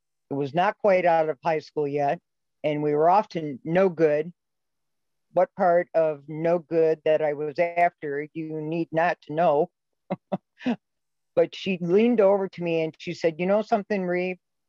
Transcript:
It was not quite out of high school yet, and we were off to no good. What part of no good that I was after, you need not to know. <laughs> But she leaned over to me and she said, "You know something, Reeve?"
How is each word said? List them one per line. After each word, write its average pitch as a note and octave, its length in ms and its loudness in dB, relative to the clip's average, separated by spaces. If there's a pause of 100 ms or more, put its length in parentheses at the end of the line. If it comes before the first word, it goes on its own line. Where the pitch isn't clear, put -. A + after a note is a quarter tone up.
(300)
It C#3+ 40 -8
was C#3 200 -4
not F#3 240 0
quite F#3 260 2
out E3 240 2
of D3 140 -6
high D#3+ 160 -2
school D3 300 -6
yet, C#3+ 320 -2 (420)
and D3+ 220 -2
we D3 100 0
were D#3 160 4
off G3+ 200 2
to D3+ 340 -8
no F3+ 240 2
good. D#3 440 0 (1000)
What F3 240 0
part F3 360 2
of D#3 360 0
no E3 320 0
good D#3+ 440 0
that D#3 160 2
I D3+ 120 0
was D3 260 -8
after, E3+ 720 -2
you D#3 280 -8
need D#3+ 320 -6
not D#3+ 300 0
to D3 120 -12
know. D#3+ 360 2 (920)
<laughs> A#3+ 120 -2 (580)
But E3 200 0
she F#3+ 260 -6
leaned G#3+ 400 2
over G3 280 2
to F3 140 -12
me E3 200 -2
and D#3+ 160 -6
she F3 140 -10
said, D#3+ 260 -2
"You F3 80 -2
know G3+ 160 2
something, G#3 440 -2
Reeve?" F3+ 320 -4 (300)